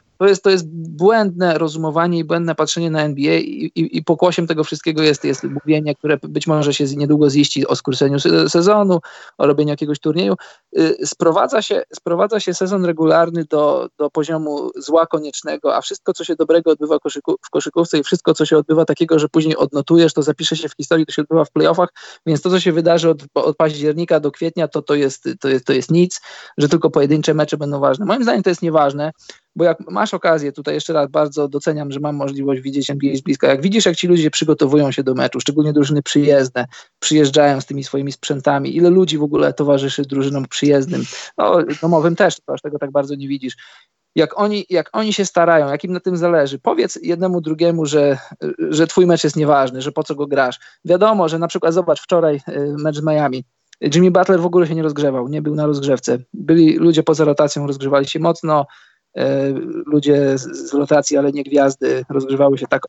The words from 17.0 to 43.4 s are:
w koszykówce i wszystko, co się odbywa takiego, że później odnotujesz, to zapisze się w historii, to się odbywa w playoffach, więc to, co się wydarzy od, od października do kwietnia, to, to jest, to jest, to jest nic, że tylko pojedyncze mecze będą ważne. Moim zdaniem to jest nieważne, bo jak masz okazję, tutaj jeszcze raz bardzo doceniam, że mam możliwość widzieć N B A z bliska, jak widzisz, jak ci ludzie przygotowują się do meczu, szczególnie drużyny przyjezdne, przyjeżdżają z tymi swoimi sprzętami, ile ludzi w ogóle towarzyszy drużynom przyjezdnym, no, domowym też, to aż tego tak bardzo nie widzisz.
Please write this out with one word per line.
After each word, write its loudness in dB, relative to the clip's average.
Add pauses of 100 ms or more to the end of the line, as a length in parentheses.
w -18
koszykówce -2
i -2
wszystko, 0
co 0
się 4
odbywa 2
takiego, 2
że 0
później 0
odnotujesz, 2
to 0
zapisze -2
się -6
w -20
historii, 0
to -14
się -2
odbywa 2
w -16
playoffach, 2 (380)
więc 0
to, 0
co 2
się 0
wydarzy 2
od, 0 (120)
od 0
października 0
do -2
kwietnia, -4
to, -6
to -2
jest, -2 (120)
to -4
jest, -2
to 2
jest -2
nic, 2 (380)
że 2
tylko 2
pojedyncze 2
mecze -2
będą -6
ważne. 0
Moim 0
zdaniem 0
to 0
jest -2
nieważne, 0 (440)
bo 2
jak 2 (120)
masz -2
okazję, 0
tutaj -8
jeszcze -6
raz 0
bardzo -2
doceniam, -4
że -8
mam -4
możliwość -4
widzieć -4
N -6
B -2
A -2
z -4
bliska, -4
jak 0
widzisz, 0
jak 0
ci -4
ludzie 2
przygotowują 2
się -4
do 0
meczu, -4
szczególnie 0
drużyny 2
przyjezdne, 2 (320)
przyjeżdżają 2
z -10
tymi -8
swoimi -6
sprzętami, -2
ile 6
ludzi 4
w -2
ogóle 2
towarzyszy 0
drużynom -4
przyjezdnym, 0 (360)
no, 2 (240)
domowym 2
też, 0
to -8
aż -8
tego -8
tak -8
bardzo -2
nie -10
widzisz. -8 (580)